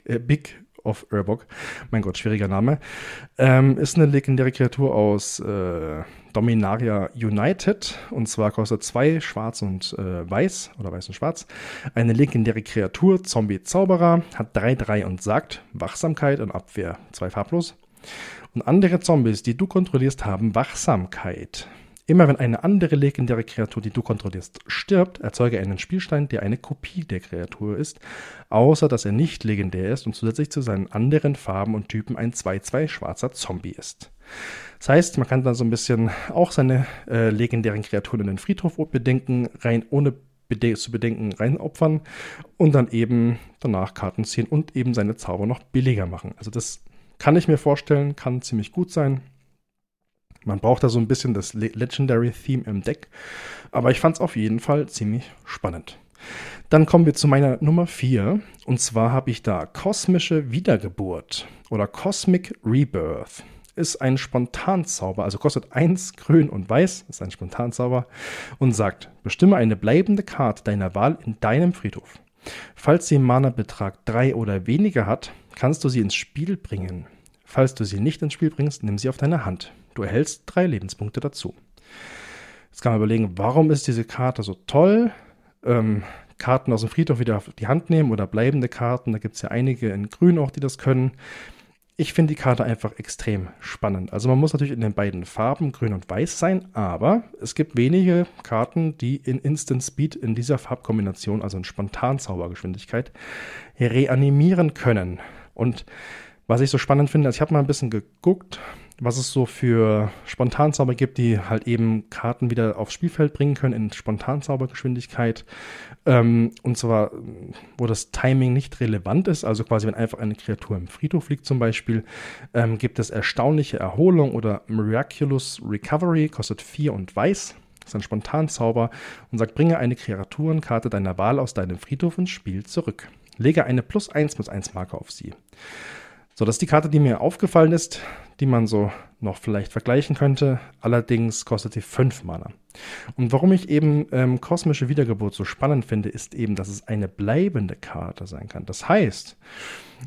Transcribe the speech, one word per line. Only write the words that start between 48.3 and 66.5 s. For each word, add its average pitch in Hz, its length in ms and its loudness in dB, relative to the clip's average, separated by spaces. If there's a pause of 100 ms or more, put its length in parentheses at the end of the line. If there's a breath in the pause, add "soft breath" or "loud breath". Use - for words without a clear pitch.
ziemlich 107 320 -4
gut 180 180 -4
sein. 139 300 0 (1200)
Man 101 160 -4
braucht 120 240 4
da 127 40 6
so 117 120 2
ein 110 80 0
bisschen 127 260 0
das 98 180 -6
Le-, 110 220 -4
Legendary-Theme 123 920 0
im 101 180 -4
Deck, - 260 -6 (640 loud breath)
aber 123 180 2
ich - 80 2
fand's 160 220 0
auf 117 160 -2
jeden 110 240 0
Fall 147 280 0
ziemlich 110 420 -4 (140)
spannend. - 540 -8 (720 loud breath)
Dann 156 160 6
kommen 170 200 6
wir 143 80 4
zu - 120 0
meiner 135 340 4
Nummer 170 260 2
vier, 127 540 0 (240 loud breath)
und 117 160 0
zwar 113 300 0
habe 131 200 -2
ich 110 120 -6
da 98 240 -2
Kosmische 165 840 0
Wiedergeburt 95 960 -2 (220 loud breath)
oder 104 180 -2
Cosmic - 680 0 (100)
Rebirth. 110 800 -2 (320 loud breath)
Ist - 260 -4
ein 131 160 2
Spontanzauber, 123 1080 -4
also 98 140 -4
kostet - 340 -2
eins 165 420 0
grün 151 340 4
und 95 220 -6